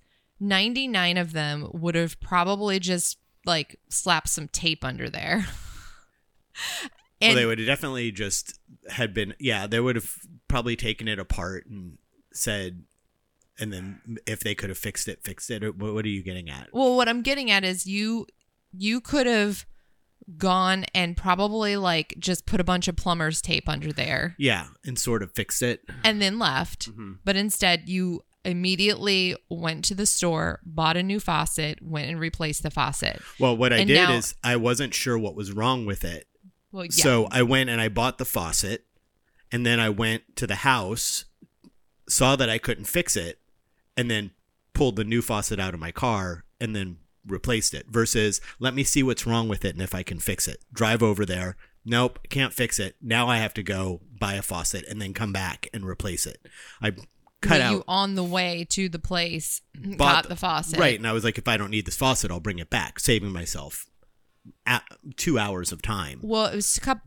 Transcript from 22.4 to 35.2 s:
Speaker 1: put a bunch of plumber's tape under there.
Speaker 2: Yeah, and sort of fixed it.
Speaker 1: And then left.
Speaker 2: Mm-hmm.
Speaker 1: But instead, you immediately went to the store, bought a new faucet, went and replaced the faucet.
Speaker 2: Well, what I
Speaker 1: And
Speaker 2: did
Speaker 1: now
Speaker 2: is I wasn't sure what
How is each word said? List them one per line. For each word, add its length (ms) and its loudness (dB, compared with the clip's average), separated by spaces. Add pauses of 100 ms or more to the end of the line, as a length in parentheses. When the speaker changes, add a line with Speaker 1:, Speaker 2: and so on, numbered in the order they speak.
Speaker 1:
put 140 2
a 40 2
bunch 240 2
of 80 -2
plumber's 460 0
tape 280 0
under 240 -4
there. 460 -2
Speaker 2:
Yeah, 280 2 (180)
and 120 -6
sort 240 0
of 120 -8
fixed 280 -4
it. 200 0 (220)
Speaker 1:
And 180 2
then 180 2
left. 500 -2
Speaker 2:
Mm-hmm. 240 -12 (100)
Speaker 1:
But 120 2
instead, 540 0
you 320 -2 (240)
immediately 880 2 (140)
went 360 -4
to 100 0
the 100 0
store, 600 0
bought 320 0
a 60 2
new 160 0
faucet, 600 -2
went 280 -4
and 100 -6
replaced 440 -4
the 80 -4
faucet. 500 -2 (180)
Speaker 2:
Well, 160 4
what 180 4
I 40 6
Speaker 1:
And 100 6
Speaker 2:
did 80 8
Speaker 1:
now 200 8
Speaker 2:
is 280 -2
I 120 2
wasn't 380 2
sure 260 0
what 160 -2